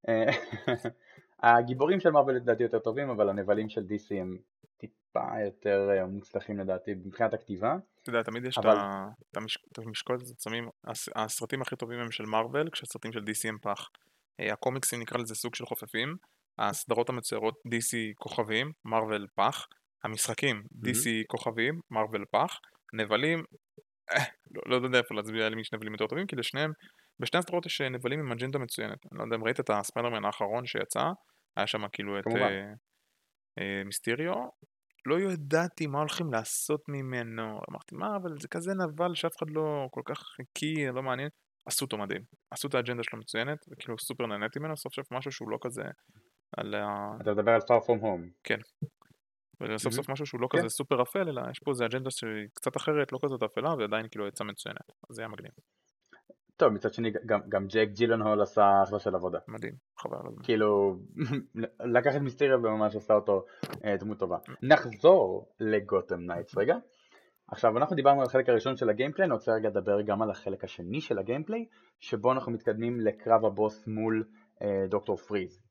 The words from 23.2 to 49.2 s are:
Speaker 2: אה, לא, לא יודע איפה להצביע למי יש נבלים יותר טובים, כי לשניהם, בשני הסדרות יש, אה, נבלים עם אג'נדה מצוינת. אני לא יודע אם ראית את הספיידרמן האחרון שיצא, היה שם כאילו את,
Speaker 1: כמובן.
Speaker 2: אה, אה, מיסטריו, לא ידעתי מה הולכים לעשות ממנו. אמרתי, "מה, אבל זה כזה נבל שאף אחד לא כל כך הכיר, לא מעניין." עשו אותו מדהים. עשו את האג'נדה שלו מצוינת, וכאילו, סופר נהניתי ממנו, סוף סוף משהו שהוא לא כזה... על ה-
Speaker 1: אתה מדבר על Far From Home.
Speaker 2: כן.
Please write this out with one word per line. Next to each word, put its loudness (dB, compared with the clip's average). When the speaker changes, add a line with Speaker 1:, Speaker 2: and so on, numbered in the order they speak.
Speaker 2:
אה, 4
לא, -10
לא 2
יודע 4
איפה 0
להצביע 0
למי -4
יש -10
נבלים -8
יותר 0
טובים, -4
כי -6
לשניהם, -2
בשני 0
הסדרות -2
יש, -4
אה, 0
נבלים -2
עם -4
אג'נדה -4
מצוינת. -6
אני -14
לא -4
יודע -4
אם -6
ראית 0
את -2
הספיידרמן 0
האחרון -2
שיצא, -2
היה 0
שם -4
כאילו -4
את, -6
Speaker 1:
כמובן. 0
Speaker 2:
אה, 0
אה, -4
מיסטריו, -4
לא 2
ידעתי 0
מה -2
הולכים -2
לעשות -2
ממנו. -6
אמרתי, -14
"מה, -4
אבל -6
זה -12
כזה -4
נבל -2
שאף -4
אחד -6
לא -2
כל -10
כך -6
הכיר, -2
לא -4
מעניין." -2
עשו -2
אותו -4
מדהים. -4
עשו -8
את -4
האג'נדה 0
שלו -8
מצוינת, -4
וכאילו, -10
סופר -6
נהניתי -4
ממנו, -6
סוף -10
סוף -10
משהו -6
שהוא -8
לא -2
כזה... -6
על -6
ה- -4
Speaker 1:
אתה 0
מדבר 4
על 8
Far 4
From 2
Home. -2
Speaker 2:
כן. -2